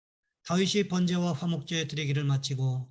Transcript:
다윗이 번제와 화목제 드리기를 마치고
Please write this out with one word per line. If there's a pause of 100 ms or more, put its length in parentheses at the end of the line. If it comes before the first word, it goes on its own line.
(420)
다윗이
번제와
화목제
드리기를
마치고